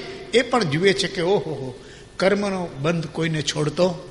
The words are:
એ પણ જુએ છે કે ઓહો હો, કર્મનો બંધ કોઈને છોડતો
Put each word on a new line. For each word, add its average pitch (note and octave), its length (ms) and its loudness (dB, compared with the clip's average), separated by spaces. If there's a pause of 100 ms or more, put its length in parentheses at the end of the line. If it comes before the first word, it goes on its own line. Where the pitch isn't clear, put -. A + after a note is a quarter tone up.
(300)
એ A#3+ 120 6
પણ B3 220 2
જુએ E3+ 280 4
છે F#3 160 0
કે E3+ 140 -4
ઓહો F#3 140 2
હો, C#3 480 -6 (320)
કર્મનો F#3+ 500 2
બંધ D#3 400 -2
કોઈને D#3+ 360 -2
છોડતો D#3 560 0 (120)